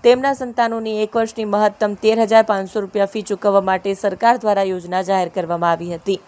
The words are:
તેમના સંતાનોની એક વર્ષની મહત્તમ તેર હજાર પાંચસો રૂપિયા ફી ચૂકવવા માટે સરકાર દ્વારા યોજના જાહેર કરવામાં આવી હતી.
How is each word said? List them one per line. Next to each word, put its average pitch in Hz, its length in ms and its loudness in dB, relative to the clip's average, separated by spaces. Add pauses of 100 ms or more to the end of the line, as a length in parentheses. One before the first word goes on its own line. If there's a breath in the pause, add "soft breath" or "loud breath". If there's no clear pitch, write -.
તેમના 254 300 4
સંતાનોની 226 680 -4
એક 214 120 -6
વર્ષની 226 300 -2
મહત્તમ 208 480 0
તેર 220 260 2
હજાર 220 240 6
પાંચસો 196 360 -2
રૂપિયા 196 260 -2
ફી 202 160 -6
ચૂકવવા 196 400 2
માટે 190 320 -2
સરકાર 208 440 0
દ્વારા 202 240 0
યોજના 185 400 -4
જાહેર 185 340 0
કરવામાં 170 360 -2
આવી 170 240 -4
હતી. 185 320 -4